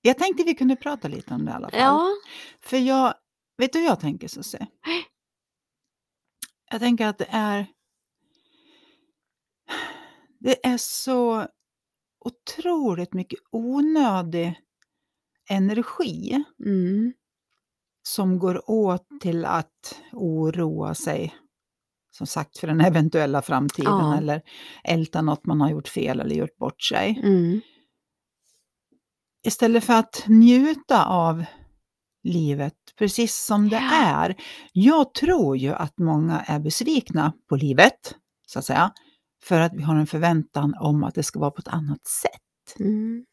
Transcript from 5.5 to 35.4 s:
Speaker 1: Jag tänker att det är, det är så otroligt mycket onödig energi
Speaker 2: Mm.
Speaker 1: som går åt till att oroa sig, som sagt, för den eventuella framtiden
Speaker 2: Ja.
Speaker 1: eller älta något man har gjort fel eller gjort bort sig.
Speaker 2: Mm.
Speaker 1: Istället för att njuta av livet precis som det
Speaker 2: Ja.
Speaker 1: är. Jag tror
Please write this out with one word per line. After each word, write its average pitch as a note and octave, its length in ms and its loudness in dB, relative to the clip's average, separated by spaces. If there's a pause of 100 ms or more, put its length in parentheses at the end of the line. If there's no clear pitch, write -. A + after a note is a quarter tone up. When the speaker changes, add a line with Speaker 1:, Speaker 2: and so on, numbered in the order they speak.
Speaker 1:
Jag A3+ 100 -8
tänker A#3 260 0
att G#3 120 -4
det - 120 -4
är, G#3 360 -2 (2750)
det B3+ 280 0
är B3 100 2
så A#3+ 720 -2 (760)
otroligt B3 920 -4
mycket F#3 240 -6 (120)
onödig A3+ 1040 0 (960)
energi G3+ 920 -2 (200)
Speaker 2:
Mm. G3+ 480 0 (920)
Speaker 1:
som F#3 360 -2
går F3+ 320 -4
åt G#3 360 0 (140)
till E3+ 240 -4
att - 560 -6 (120)
oroa D#3+ 840 -4
sig, D#3 420 -8 (720)
som - 160 -12
sagt, - 320 -10
för - 80 -10
den D#3+ 140 0
eventuella D#3 640 2
framtiden C#3+ 500 0
Speaker 2:
Ja. D#3+ 240 2
Speaker 1:
eller D3+ 260 -2 (420)
älta E3 380 -2
något D3+ 240 -2
man D#3 140 0
har D3 100 2
gjort D3+ 180 -6
fel - 320 -4
eller G#2 160 -4
gjort D3+ 200 -4
bort - 260 -8
sig. G#3+ 420 -2
Speaker 2:
Mm. F#3+ 360 4 (1900)
Speaker 1:
Istället A3+ 380 2
för - 80 2
att A3+ 340 2
njuta A#3+ 800 8
av E3 380 0 (760)
livet D3+ 520 -2 (240)
precis A3 460 -2
som G#3 240 2
det G#3+ 80 0
Speaker 2:
Ja. B3+ 160 -2
Speaker 1:
är. F3 420 2 (380)
Jag C#4 420 4
tror C4+ 420 2